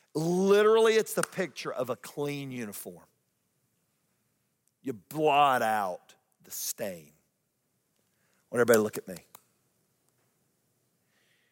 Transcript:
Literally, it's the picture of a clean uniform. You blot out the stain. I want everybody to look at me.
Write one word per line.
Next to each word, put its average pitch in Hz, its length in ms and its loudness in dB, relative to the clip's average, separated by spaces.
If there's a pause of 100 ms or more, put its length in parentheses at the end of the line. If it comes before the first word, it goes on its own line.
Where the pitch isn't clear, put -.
(140)
Literally, 202 800 4
it's 214 200 0
the 175 100 -2
picture 160 480 -8
of 123 180 -6
a 117 60 -4
clean 143 560 -8
uniform. 101 520 -12 (1800)
You 131 100 -8
blot 143 680 2
out 107 540 -2 (300)
the - 80 -20
stain. 87 600 -10
I - 1400 -20
want 120 60 0
everybody 117 160 4
to 110 60 2
look 104 140 -6
at - 120 -12
me. 87 180 -14 (2250)